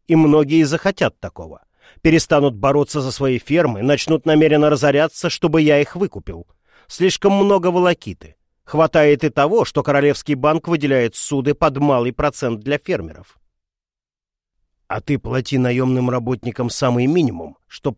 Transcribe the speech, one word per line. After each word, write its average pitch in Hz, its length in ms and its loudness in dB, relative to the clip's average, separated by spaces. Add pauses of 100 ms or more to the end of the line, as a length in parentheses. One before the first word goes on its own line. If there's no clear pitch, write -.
и 165 80 2
многие 156 480 4
захотят 156 560 -2
такого. 82 440 -16 (380)
Перестанут 151 540 2
бороться 139 460 -2
за 131 100 -6
свои 131 280 -2
фермы, 143 420 0
начнут 147 440 0
намеренно 151 440 4
разоряться, 147 600 0
чтобы 160 320 0
я 147 180 4
их 143 160 -4
выкупил. 101 520 -10 (400)
Слишком 190 460 0
много 196 340 2
волокиты. 175 680 -2 (300)
Хватает 151 580 2
и 151 60 0
того, 156 360 0
что - 180 -4
Королевский 143 520 0
банк 151 320 -2
выделяет 139 480 0
суды 139 380 -2
под 143 240 -2
малый 127 360 0
процент 127 480 -4
для 143 160 -4
фермеров". 82 600 -10 (1500)
"А 107 140 -8
ты 143 160 -4
плати 127 400 -4
наёмным 127 520 0
работникам 123 600 -6
самый 123 380 0
минимум, 135 500 -2 (100)
чтоб - 300 -8